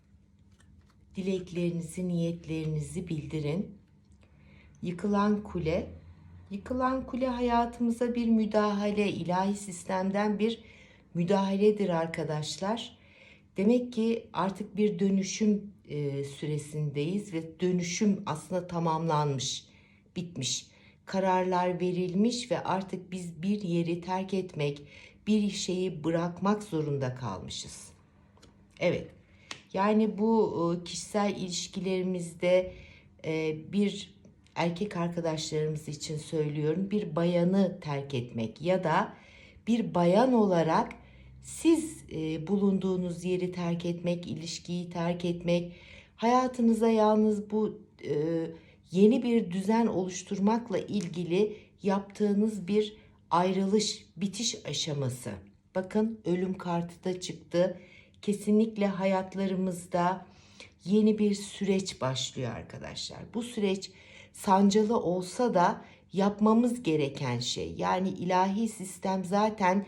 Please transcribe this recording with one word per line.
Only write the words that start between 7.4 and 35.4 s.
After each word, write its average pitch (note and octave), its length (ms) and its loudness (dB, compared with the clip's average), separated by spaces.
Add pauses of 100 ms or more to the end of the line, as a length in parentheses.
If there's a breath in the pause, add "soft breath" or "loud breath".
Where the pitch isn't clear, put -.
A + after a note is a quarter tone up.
bir A#3 140 0
müdahale, G#3 840 2
ilahi F#3 440 0
sistemden G3 840 -2
bir A3+ 260 0 (500 loud breath)
müdahaledir G3 720 4
arkadaşlar. E3 1120 -2 (580 loud breath)
Demek B3 360 4
ki A3+ 400 0
artık F#3+ 440 -4
bir G3+ 220 2
dönüşüm, G3 720 2 (160)
e, C#3 360 -4
süresindeyiz D3+ 1080 -4
ve D#3+ 280 -8
dönüşüm F3+ 680 2
aslında F3 400 -4
tamamlanmış, D#3+ 960 0 (520 soft breath)
bitmiş. - 500 -6 (400 soft breath)
Kararlar F#3 760 0
verilmiş F3+ 720 0
ve E3 140 -2
artık F#3+ 480 -4
biz E3+ 300 -10
bir G3+ 200 0
yeri E3+ 380 0
terk F#3+ 340 -4
etmek, D3 480 -4 (440 loud breath)
bir G#3 240 4
şeyi F3+ 540 -4
bırakmak F3 580 0
zorunda C#3+ 520 -2
kalmışız. - 760 -10 (920)
Evet. E3 300 0 (640 loud breath)
Yani G#3 460 4
bu, G3+ 600 4
e, F3 40 -14
kişisel - 520 -2
ilişkilerimizde, F#3 1400 0 (500 loud breath)
e, D#3 320 -2 (160)
bir G3+ 420 0 (400)
erkek E3+ 420 -2
arkadaşlarımız D#3 920 -2